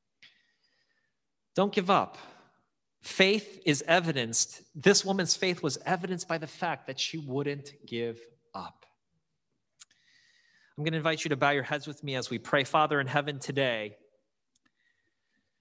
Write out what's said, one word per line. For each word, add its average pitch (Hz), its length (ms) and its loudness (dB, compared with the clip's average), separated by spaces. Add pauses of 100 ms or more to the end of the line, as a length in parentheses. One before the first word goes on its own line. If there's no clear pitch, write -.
(1600)
Don't 202 160 4
give 190 180 0
up. 139 280 2 (840)
Faith - 640 2
is 147 220 2
evidenced. 151 760 2 (140)
This 190 300 6
woman's 190 300 0
faith 180 280 -2
was 143 220 -2
evidenced 180 420 -4
by 165 100 -2
the 160 80 -12
fact 156 420 -6
that 131 120 -8
she - 180 -4
wouldn't 143 560 -4 (140)
give 117 320 -4 (340)
up. - 320 -14 (1900)
I'm 147 60 -6
gonna 160 140 0
invite 156 260 0
you - 60 -2
to 143 80 0
bow 143 140 4
your 143 120 0
heads 143 240 -6
with 147 160 -12
me 139 120 -4
as 123 140 -4
we 120 80 -2
pray. 139 280 2
Father 151 340 4
in 135 80 0
heaven, 143 320 -2
today, 120 560 -2 (1700)